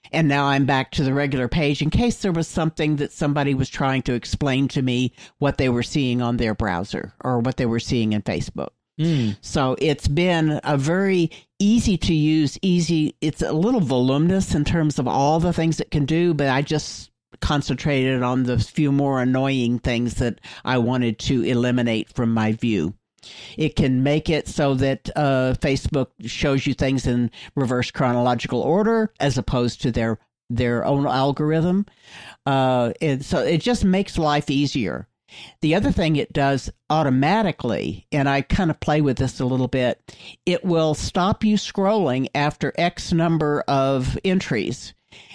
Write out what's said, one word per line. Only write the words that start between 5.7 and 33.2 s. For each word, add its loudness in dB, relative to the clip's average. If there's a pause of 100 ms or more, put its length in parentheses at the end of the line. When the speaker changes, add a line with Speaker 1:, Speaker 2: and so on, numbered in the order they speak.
Speaker 1:
seeing 0
on 0
their 0
browser -4
or 0
what -2
they 0
were 0
seeing 0
in -2
Facebook. -6 (280)
Speaker 2:
Hmm. 0 (100)
Speaker 1:
So -2
it's 0
been 2
a 0
very 0 (280)
easy 2
to 0
use, 2
easy, 2
it's -4
a -2
little 2
voluminous 2
in 2
terms 0
of 0
all 2
the 2
things 0
it -6
can 0
do, 2
but 0
I 2
just -6 (320)
concentrated 0
on 0
the 0
few 0
more 2
annoying 0
things -2
that -2 (240)
I 0
wanted 0
to 0
eliminate 0
from 0
my 2
view. 0 (640)
It -2
can 2
make 0
it -2
so 0
that, -2
uh, 2
Facebook 0 (180)
shows 0
you 0
things -2
in 0 (240)
reverse 0
chronological 0
order 0
as 0
opposed -2
to 0
their, -2 (300)
their 0
own 0
algorithm. 0 (640)
Uh, 2
and 0